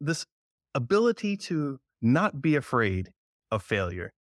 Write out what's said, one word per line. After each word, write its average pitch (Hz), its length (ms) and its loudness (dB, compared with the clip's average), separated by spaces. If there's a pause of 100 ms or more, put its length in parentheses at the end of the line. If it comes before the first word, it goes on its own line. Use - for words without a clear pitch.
this 160 260 -4 (480)
ability 202 640 0
to 147 420 -4 (220)
not 139 420 2
be 156 140 4
afraid 104 560 0 (400)
of 107 100 0
failure 90 600 -4